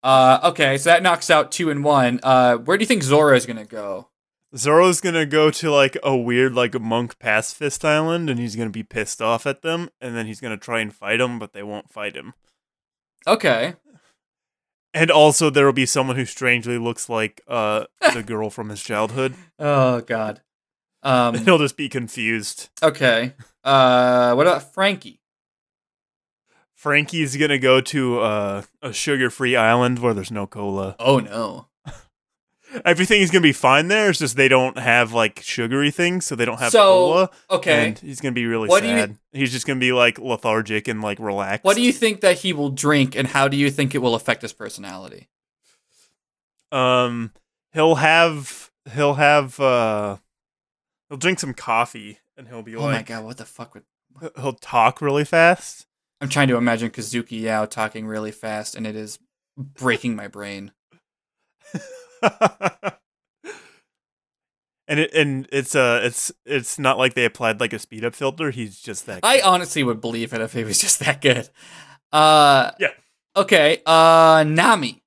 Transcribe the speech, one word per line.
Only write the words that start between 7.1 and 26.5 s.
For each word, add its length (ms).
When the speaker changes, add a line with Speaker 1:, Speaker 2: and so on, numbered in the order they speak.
Speaker 2:
pacifist 640
island, 460
and 100
he's 160
gonna 140
be 120
pissed 400
off 240
at 160
them, 280
and 160
then 100
he's 140
gonna 160
try 240
and 160
fight 240
'em, 180
but 140
they 100
won't 300
fight 240
him. 180
Speaker 1:
Okay. 480
Speaker 2:
And 180
also, 380
there 160
will 80
be 120
someone 300
who 80
strangely 540
looks 320
like, 360
uh, 400
Speaker 1:
<laughs> 140
Speaker 2:
the 100
girl 260
from 200
his 120
childhood. 540
Speaker 1:
Oh, 400
God. 420
Um, 320
Speaker 2:
<laughs> 0
And 100
he'll 140
just 160
be 140
confused. 800
Speaker 1:
Okay. 520
Uh, 680
what 140
about 260
Franky? 420